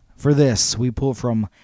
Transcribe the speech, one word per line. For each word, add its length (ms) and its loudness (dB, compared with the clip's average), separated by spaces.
for 180 2
this, 440 2
we 120 -2
pull 240 -4
from 360 -4